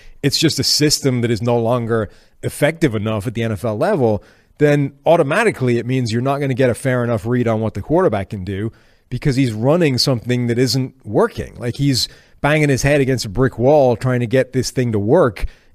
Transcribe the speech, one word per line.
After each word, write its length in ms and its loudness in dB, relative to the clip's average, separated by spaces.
it's 160 -2
just 200 2
a 60 -2
system 580 0
that 80 -2
is 100 0
no 180 0
longer 500 0
effective 520 0
enough 320 -2
at 80 -6
the 80 -4
N 100 -2
F 120 -6
L 120 -2
level, 460 0
then 340 2
automatically 720 2
it 80 -4
means 260 -2
you're 80 -2
not 180 -2
gonna 160 -2
get 160 2
a 40 -2
fair 280 -2
enough 220 -2
read 240 0
on 120 0
what 140 -4
the 80 -8
quarterback 480 0
can 140 -8
do 260 -6
because 280 -2
he's 160 0
running 460 2
something 500 0
that 100 0
isn't 360 -2
working. 500 -2
Like, 200 -8
he's 320 0
banging 280 2
his 140 0
head 180 2
against 240 0
a 40 -8
brick 300 0
wall 380 4
trying 240 -2
to 60 -2
get 260 0
this 180 -2
thing 220 -2
to 60 0
work 480 2